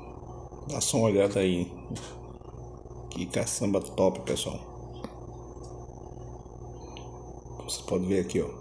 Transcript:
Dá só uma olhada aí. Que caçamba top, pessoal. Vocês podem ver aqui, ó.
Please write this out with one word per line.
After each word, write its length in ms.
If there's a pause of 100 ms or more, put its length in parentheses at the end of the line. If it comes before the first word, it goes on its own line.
(680)
Dá 140
só 160
uma 120
olhada 320
aí. 300 (1400)
Que 160
caçamba 540
top, 400
pessoal. 360 (3000)
Vocês 180
podem 240
ver 140
aqui, 200
ó. 80 (120)